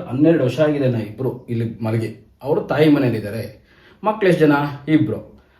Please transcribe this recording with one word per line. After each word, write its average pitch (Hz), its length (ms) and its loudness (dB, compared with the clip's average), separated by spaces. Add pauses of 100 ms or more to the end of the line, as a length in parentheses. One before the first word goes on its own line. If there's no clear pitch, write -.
ಹನ್ನೆರಡು 147 360 4
ವರ್ಷ 120 160 0
ಆಗಿದೆ 143 300 2
ನಾ 113 100 0
ಇಬ್ರು 113 480 -8
ಇಲ್ಲಿ 113 360 -6
ಮಲಗಿ." 110 480 -4 (120)
ಅವರು 147 180 0
ತಾಯಿ 151 280 0
ಮನೇಲಿದ್ದಾರೆ. 113 720 -2 (400)
ಮಕ್ಳು 202 260 0
ಎಷ್ಟು 156 100 2
ಜನ? 151 120 6 (360)
ಇಬ್ರು. - 540 -2 (180)